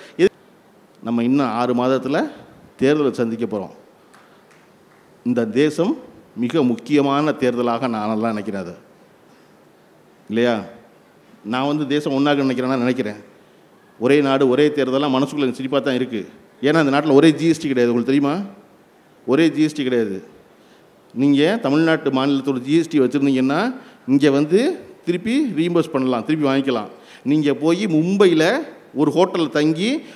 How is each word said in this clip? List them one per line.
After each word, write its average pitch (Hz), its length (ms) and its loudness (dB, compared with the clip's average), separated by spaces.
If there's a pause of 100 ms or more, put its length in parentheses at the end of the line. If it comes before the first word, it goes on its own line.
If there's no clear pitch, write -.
(160)
இது 180 140 4 (760)
நம்ம 117 180 -2
இன்னும் 131 240 2
ஆறு 120 280 -2
மாதத்துல 131 560 0 (500)
தேர்தலை 143 300 2
சந்திக்க 113 460 -4
போறோம். 92 140 -8 (1500)
இந்த 120 200 0
தேசம் 151 540 0 (380)
மிக 123 260 -2
முக்கியமான 139 680 0
தேர்தலாக 120 580 -2
நானெல்லாம் 110 380 -2
நினைக்கிறேன் 104 340 -6
அது. 85 140 -12 (1500)
இல்லையா? 113 320 0 (840)
நான் 127 220 -4
வந்து 147 200 -2
தேசம் 147 260 -2
ஒன்றாக 143 300 2
நினைக்கிறேன்னா 127 360 -2
நினைக்கிறேன். 120 360 -2 (840)
ஒரே 131 220 4
நாடு, 135 280 2
ஒரே 139 200 4
தேர்தலாம் 139 440 -2
மனசுக்குள்ள 139 240 -2
எனக்கு 127 180 -2
சிரிப்பா 131 240 -4
தான் 127 160 -2
இருக்கு. 113 340 -6 (320)
ஏன்னா, 151 240 2
இந்த 139 160 2
நாட்டுல 151 120 0
ஒரே 151 200 8
ஜி 147 160 0
எஸ் 160 120 2
டி 147 80 -6
கிடையாது. 123 260 2
உங்களுக்கு 127 260 0
தெரியுமா? 165 300 -2 (760)
ஒரே 151 240 2
ஜி 143 120 0
எஸ் 156 120 0
டி 147 80 -6
கிடையாது. 113 420 -2 (920)
நீங்க 143 480 2
தமிழ்நாட்டு 156 480 2
மாநிலத்தோட 135 480 0
ஜி 135 200 0
எஸ் 160 100 -2
டி 147 120 2
வச்சிருந்தீங்கன்னா, 139 720 0 (320)
இங்க 139 240 4
வந்து 180 500 0 (240)
திருப்பி 220 520 -2
ரீஇம்பர்ஸ் 170 360 0
பண்ணலாம், 127 320 -2
திருப்பி 151 240 0
வாங்கிக்கலாம். 127 400 -2 (340)
நீங்க 143 320 0
போய் 165 320 -2
மும்பையில 180 720 2 (360)
ஒரு 147 160 4
ஹோட்டல்ல 175 380 0
தங்கி 160 540 0 (140)